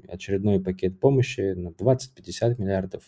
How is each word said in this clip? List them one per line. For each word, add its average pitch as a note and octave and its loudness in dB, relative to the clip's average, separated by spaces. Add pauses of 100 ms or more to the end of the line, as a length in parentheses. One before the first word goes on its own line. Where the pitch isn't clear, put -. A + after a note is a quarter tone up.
очередной G2 0
пакет F#2 -4
помощи B2 2
на F2 -8
двадцать, B2+ 0
пятьдесят A#2 -2
миллиардов, F#2+ -2